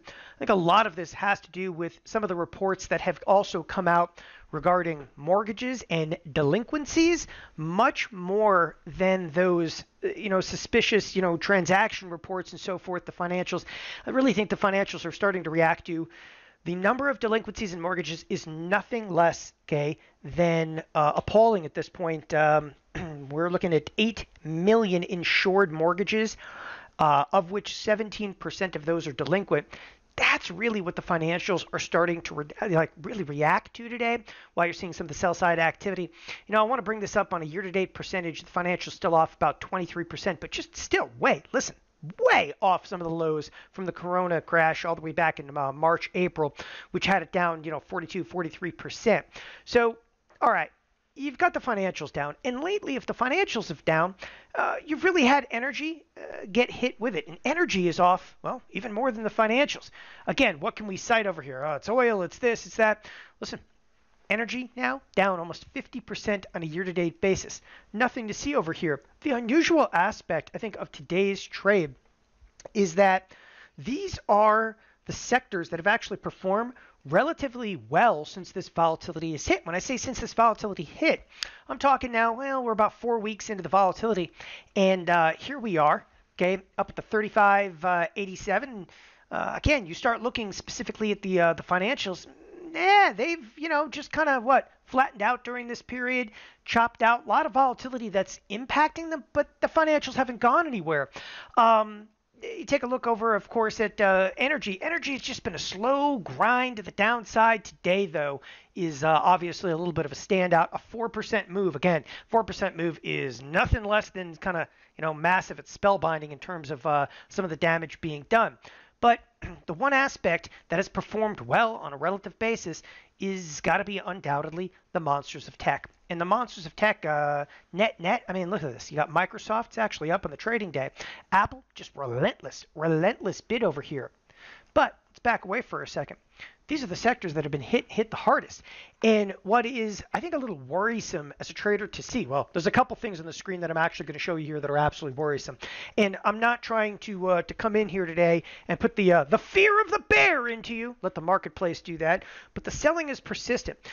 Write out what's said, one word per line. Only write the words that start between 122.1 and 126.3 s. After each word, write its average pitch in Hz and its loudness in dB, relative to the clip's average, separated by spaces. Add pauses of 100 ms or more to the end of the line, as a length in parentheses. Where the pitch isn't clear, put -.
basis 220 -4 (380)
is 185 -6
gotta 165 2
be 196 -8
undoubtedly 156 -6 (220)
the 180 0
monsters 143 -4
of - -20
tech. - -2 (220)
And 170 -6
the 170 0
monsters 208 -2